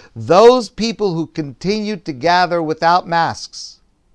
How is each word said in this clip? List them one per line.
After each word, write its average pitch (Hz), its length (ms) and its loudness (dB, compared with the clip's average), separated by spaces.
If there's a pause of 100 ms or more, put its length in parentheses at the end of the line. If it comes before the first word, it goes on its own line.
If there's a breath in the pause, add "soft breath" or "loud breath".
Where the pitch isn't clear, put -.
(160 loud breath)
those 202 540 4
people 208 420 -4
who 160 140 -4
continue 202 720 -6
to - 160 -10
gather 170 500 0
without 165 440 0
masks - 760 -6 (340)